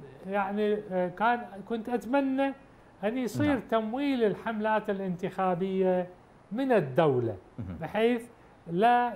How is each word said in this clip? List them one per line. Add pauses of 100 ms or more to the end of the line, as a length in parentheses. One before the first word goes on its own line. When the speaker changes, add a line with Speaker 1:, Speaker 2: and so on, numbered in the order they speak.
(260)
Speaker 1:
يعني، (140)
آه،
كان، (280)
كنت
أتمنى (520)
أن
يصير
Speaker 2:
نعم.
Speaker 1:
تمويل
الحملات
الانتخابية (460)
من
الدولة، (220)
Speaker 2:
مهم.
Speaker 1:
بحيث (400)
لا